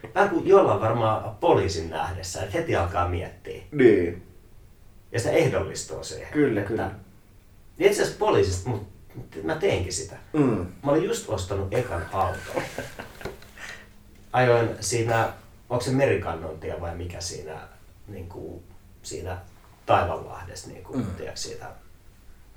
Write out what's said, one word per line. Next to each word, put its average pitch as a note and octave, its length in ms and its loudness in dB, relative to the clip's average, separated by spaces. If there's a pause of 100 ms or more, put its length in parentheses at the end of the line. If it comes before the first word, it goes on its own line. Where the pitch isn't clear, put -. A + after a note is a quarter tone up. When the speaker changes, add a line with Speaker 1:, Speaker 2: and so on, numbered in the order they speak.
(140)
Speaker 1:
vähän G3+ 160 4
kuin D#3 180 0
jollain E3 320 8
varmaan A2 600 2
poliisin F2 500 4
nähdessä, E2 520 -6
että - 160 -4
heti A#2+ 180 0
alkaa F#2+ 320 0
miettiä. - 540 -6 (100)
Speaker 2:
Niin. G#2+ 540 6 (880)
Speaker 1:
Ja A#2 80 -2
sitä D3 120 0
ehdollistuu - 720 0
siihen, - 280 -12
Speaker 2:
Kyllä, C3 280 4
Speaker 1:
että G2+ 80 -4
Speaker 2:
kyllä. G#2+ 220 -2 (880)
Speaker 1:
ja F3 80 6
itse G3+ 160 4
asiassa - 160 -4
poliisista, - 520 2
mut G#2+ 160 -4 (580)
mä D#3+ 100 0
teinkin - 380 0
sitä. - 240 -8 (160)
Speaker 2:
Mm. A#2 340 2 (180)
Speaker 1:
Mä C#3+ 60 2
olin D#3+ 140 4
just - 240 -4
ostanut G2 460 -4
ekan F#2 280 -2 (100)
auton. F#2 500 -2 (1700)
Ajoin A#2+ 360 6 (120)
siinä, A2+ 480 0 (420)
onks A#2+ 140 -2
se B2+ 60 -2
Merikannontie E2+ 880 0
vai E2 160 -8
mikä F2 240 -10
siinä, D2+ 340 -10 (540)
niinku, F#2 540 -14 (400)
siinä F2 340 -8 (500)
Taivanlahdessa, - 840 -2
niinku, - 280 -16
Speaker 2:
Mm. B2 80 -2 (120)
Speaker 1:
tiiäks, - 260 -10
siitä, - 240 -10 (920)